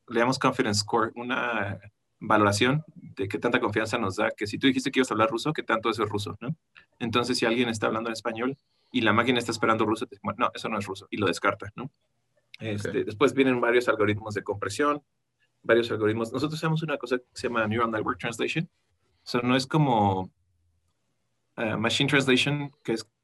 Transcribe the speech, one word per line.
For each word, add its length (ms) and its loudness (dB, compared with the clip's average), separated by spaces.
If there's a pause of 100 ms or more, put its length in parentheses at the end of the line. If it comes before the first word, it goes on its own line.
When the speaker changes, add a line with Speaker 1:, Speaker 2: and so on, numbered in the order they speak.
Speaker 1:
le 80 -4
llamamos 220 2
confidence 440 0
score, 340 0
una 640 -4 (400)
valoración 640 4 (120)
de 320 -8
qué 120 -4
tanta 200 0
confianza 380 -2
nos 200 -4
da, 120 0
que 160 -8
si 140 -6
tú 80 2
dijiste 240 0
que 80 0
ibas 100 4
a 60 -2
hablar 160 2
ruso, 220 -2
¿qué 100 -6
tanto 260 0
eso 140 0
es 60 -2
ruso, 300 -6
no? 160 -6 (440)
Entonces, 400 0
si 80 2
alguien 200 2
está 200 -2
hablando 220 -2
en 40 -4
español 420 -4 (360)
y 100 -2
la 120 6
máquina 260 4
está 120 -2
esperando 340 2
ruso, 200 0
te 100 -12
dice, 80 -20
"Bueno, 220 -2
no, 80 2
eso 160 -8
no 80 -4
es 80 -4
ruso", 240 -10
y 80 -8
lo 80 0
descarta, 500 -2
¿no? 160 -10 (680)
Este, 400 -4
Speaker 2:
Ok. 60 0
Speaker 1:
después 280 2
vienen 260 4
varios 280 2
algoritmos 480 0
de 80 -6
compresión, 580 -2 (640)
varios 260 4
algoritmos. 420 0
Nosotros 280 -4
usamos 240 0
una 160 -4
cosa 180 -2
que 160 -8
se 140 -6
llama 200 0
Neural 220 0
Network 300 -2
Translation. 500 -4 (540)
O 40 -20
sea, 140 0
no 140 2
es 100 2
como, 640 2 (1300)
eh, 180 -2
Machine 340 0
Translation, 640 2 (120)
que 100 -2
es 160 -6 (140)